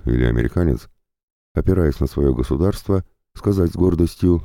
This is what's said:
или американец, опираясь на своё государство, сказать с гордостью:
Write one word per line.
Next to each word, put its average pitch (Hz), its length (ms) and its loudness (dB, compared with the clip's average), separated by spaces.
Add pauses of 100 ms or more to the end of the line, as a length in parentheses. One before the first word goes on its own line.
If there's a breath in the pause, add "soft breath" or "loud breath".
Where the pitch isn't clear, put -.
или 60 200 0
американец, 58 640 -2 (680)
опираясь 82 460 2
на 67 60 0
своё 69 280 0
государство, 87 720 -2 (300)
сказать 95 380 0
с - 40 -10
гордостью: 87 680 0